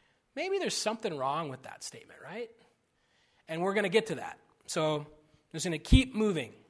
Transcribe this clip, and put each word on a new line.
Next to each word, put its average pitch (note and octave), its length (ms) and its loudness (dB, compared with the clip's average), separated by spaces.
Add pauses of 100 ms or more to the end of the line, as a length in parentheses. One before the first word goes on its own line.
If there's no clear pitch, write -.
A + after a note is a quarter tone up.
(340)
maybe F#4+ 240 -2
there's D#4 180 -2
something G#3+ 400 -2
wrong C#3+ 320 -2
with C3 140 -10
that - 200 -16
statement, - 400 -16
right? G#3 280 -10 (960)
And D#3+ 120 -4
we're G3 140 0
gonna G3+ 140 2
get G#3+ 180 4
to D#3+ 100 -4
that. F#2 220 -10 (280)
So D#3 300 0
I'm D3+ 100 -6 (460)
just D#3+ 140 -4
gonna E3 120 0
keep C4 360 6
moving. F3 380 0 (180)